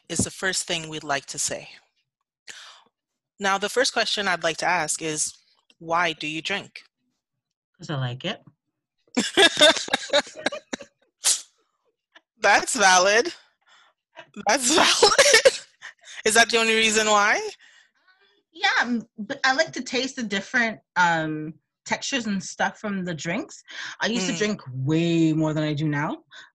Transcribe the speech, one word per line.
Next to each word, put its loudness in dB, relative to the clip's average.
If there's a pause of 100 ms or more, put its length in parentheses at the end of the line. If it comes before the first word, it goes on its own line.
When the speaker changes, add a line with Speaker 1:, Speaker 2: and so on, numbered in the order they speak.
Speaker 1:
is -6
the -2
first -4
thing -6
we'd -10
like -4
to -12
say. -6 (1700)
Now, 0
the -4
first 0
question -2
I'd -2
like -2
to -4
ask -2
is, -4 (460)
why 0
do -8
you -8
drink? -8 (960)
Speaker 2:
'Cause -16
I -4
like -6
it. -8 (720)
Speaker 1:
<laughs> 0 (920)
That's 2
valid. 4 (1120)
That's 2
<laughs> -
valid. 6 (680)
Is 2
that 6
the 2
only 4
reason 2
why? 4 (1120)
Speaker 2:
Yeah, -2 (120)
m-, -4 (100)
but -8
I 2
like 0
to -8
taste -4
the -6
different, -2 (180)
um, 0 (320)
textures -4
and -4
stuff -4
from -6
the -6
drinks. -8 (400)
I -2
used -2
to -2
Speaker 1:
Mm. -6
Speaker 2:
drink -2 (100)
way 2
more 0
than -2
I -2
do -2
now, -4 (320)